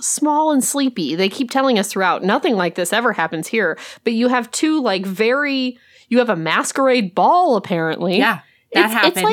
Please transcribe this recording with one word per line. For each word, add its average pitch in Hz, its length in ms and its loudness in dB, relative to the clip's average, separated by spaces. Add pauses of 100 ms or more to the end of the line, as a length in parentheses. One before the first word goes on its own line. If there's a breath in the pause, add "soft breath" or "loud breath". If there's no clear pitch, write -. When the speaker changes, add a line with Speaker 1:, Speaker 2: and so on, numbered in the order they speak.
Speaker 1:
small 302 460 0
and 269 100 2
sleepy? 247 520 -2
They 190 160 0
keep 247 200 -6
telling 269 280 2
us 190 120 0
throughout, 185 320 0
"Nothing 254 320 2
like 175 200 0
this 175 180 -4
ever 233 220 0
happens 165 340 -4
here." 190 300 -2 (260 loud breath)
But 233 80 2
you 233 160 2
have 240 220 0
two, 311 320 0
like, 190 240 -2
very, 254 720 -2 (320 soft breath)
you 240 80 2
have 240 100 2
a 202 80 0
masquerade 214 760 0
ball, 285 420 4
apparently. 175 640 -2
Speaker 2:
Yeah, 220 220 0 (340 soft breath)
that 220 160 2 (160)
Speaker 1:
It's, - 0 -
it's 359 160 0
like - 100 2